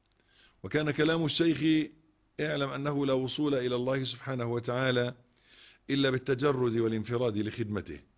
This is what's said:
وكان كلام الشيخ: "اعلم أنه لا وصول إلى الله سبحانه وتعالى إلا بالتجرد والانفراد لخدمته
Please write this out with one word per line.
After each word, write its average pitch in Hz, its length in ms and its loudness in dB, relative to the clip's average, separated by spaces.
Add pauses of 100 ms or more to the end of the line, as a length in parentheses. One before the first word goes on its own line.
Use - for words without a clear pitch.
(640)
وكان 147 280 0
كلام 160 340 2
الشيخ: 156 640 2 (520)
"اعلم 147 300 -2
أنه 139 360 -2
لا 135 60 2
وصول 131 420 0
إلى 123 220 0
الله 131 280 0
سبحانه 123 480 -4
وتعالى 123 600 0 (760)
إلا 139 200 4
بالتجرد 127 640 2
والانفراد 113 600 0
لخدمته 101 640 -4 (180)